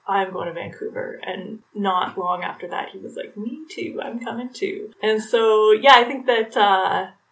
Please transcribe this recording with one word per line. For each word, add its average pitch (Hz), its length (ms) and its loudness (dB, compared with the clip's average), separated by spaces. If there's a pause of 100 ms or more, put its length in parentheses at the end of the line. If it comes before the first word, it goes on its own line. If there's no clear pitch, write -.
"I'm 190 240 0
going 185 160 -8
to 170 60 -8
Vancouver." - 720 -10
And 220 400 -10 (100)
not 190 420 -2
long 180 280 -4
after 175 240 -10
that, - 220 -8
he 196 100 -18
was - 160 -14
like, - 200 -12
"Me 277 360 -10
too, - 280 -10
I'm 233 200 -10
coming 233 300 -10
too." - 520 -8
And 214 180 0
so, 214 520 4
yeah, 254 240 10
I 240 80 8
think 262 240 -4
that, 226 280 0
uh, 190 520 2 (240)